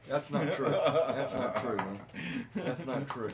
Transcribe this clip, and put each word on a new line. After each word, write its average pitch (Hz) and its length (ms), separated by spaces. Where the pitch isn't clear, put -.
That's 143 240
not 143 240
true. 139 140
That's 147 640
not 101 280
true, 113 160
man. 98 220
That's 170 300
not 131 240
true. 113 240